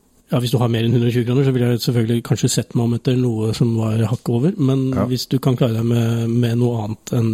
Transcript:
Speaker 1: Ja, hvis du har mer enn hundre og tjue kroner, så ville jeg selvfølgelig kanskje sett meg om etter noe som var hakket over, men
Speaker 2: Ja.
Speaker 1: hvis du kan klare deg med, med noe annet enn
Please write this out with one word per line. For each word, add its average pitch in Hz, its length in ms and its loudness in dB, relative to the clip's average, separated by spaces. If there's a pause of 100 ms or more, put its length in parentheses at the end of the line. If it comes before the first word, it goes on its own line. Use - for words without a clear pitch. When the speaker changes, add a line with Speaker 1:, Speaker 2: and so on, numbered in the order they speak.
(320)
Speaker 1:
Ja, 143 80 0
hvis 120 120 -2
du 131 80 2
har 120 120 2
mer 113 120 0
enn 120 120 2
hundre 120 140 2
og 117 60 -2
tjue 120 120 0
kroner, 131 160 2
så 135 80 2
ville 120 220 0
jeg 113 100 -2
selvfølgelig 117 400 0
kanskje 120 260 0
sett - 260 -4
meg 120 100 2
om 120 100 0
etter 127 240 0
noe 110 340 0
som 117 220 2
var 110 240 0
hakket 113 320 -2
over, 135 260 0
men 135 360 0
Speaker 2:
Ja. 101 120 0
Speaker 1:
hvis 123 220 -4
du 135 120 0
kan 131 180 2
klare 117 160 0
deg 113 120 -2
med, 117 440 0
med 120 280 0
noe 120 260 0
annet 107 300 -10
enn 113 200 0